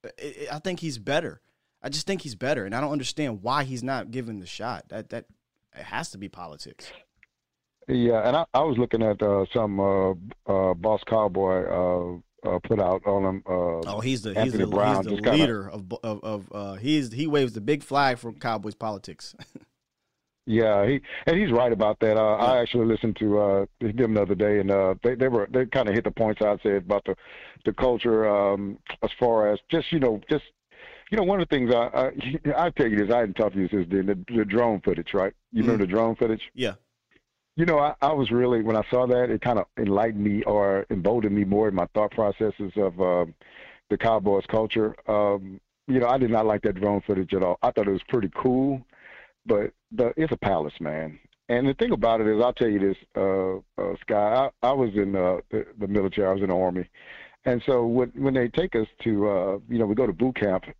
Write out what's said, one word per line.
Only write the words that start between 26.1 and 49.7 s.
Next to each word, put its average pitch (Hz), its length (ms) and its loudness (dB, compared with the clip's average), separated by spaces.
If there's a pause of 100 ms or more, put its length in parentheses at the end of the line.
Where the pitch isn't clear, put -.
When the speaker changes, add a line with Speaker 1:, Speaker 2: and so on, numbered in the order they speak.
Speaker 2:
points 107 320 0
I 104 200 2
said 101 160 2
about 95 260 -2
the, 92 100 -4 (500)
the 107 80 0
culture, 113 560 2
um, 101 500 0 (240)
as 110 160 -2
far 110 340 2
as 101 80 -2 (100)
just, 165 220 -2
you 160 80 0
know, 113 280 0
just, 151 160 -2 (680)
you 214 80 0
know, 196 60 0
one 190 160 0
of 170 80 -2
the 160 60 2
things 123 180 2
I, 123 380 2 (360)
I, 147 100 0
I'll 165 160 0
tell 127 160 2
you 107 80 2
this, 104 160 2
I 120 60 4
hadn't 107 160 0
talked 104 200 0
to 98 60 -2
you 90 80 0
since 95 220 0
then, 95 160 2
the, 101 280 -4
the 110 100 2
drone 107 360 2
footage, 90 340 -2
right? 98 180 0 (200)
You 110 100 0
remember 110 220 2
Speaker 1:
Mm. 90 40 -2
Speaker 2:
the 90 40 -4
drone 113 240 2
footage? 113 260 0 (120)
Speaker 1:
Yeah. 113 200 -4 (840)
Speaker 2:
You 165 100 2
know, 160 120 4
I, 147 220 2
I 143 120 4
was 135 200 0
really, 123 300 2
when 110 140 0
I 107 140 2
saw 123 160 2
that, 123 240 2
it 110 120 -2
kinda 113 240 0 (100)
enlightened 104 480 0
me 104 200 0
or 98 460 2
emboldened 104 440 0
me 104 100 2
more 104 240 2
in 95 60 -2
my 87 200 0
thought 107 160 2
processes 104 680 -2
of, 95 240 0
um, 87 340 2 (540)
the 101 100 0
Cowboys 101 500 2
culture. 110 480 0 (120)
Um, 101 520 0 (260)
you 127 140 2
know, 120 80 2
I 131 100 4
did 120 120 2
not 110 160 2
like 104 160 2
that 104 180 0
drone 101 220 2
footage 95 320 -2
at 92 100 2
all. 90 180 0
I 123 80 2
thought 107 160 0
it 101 60 2
was 95 160 -2
pretty 101 260 0
cool, 131 500 0 (600)
but 104 260 0 (200)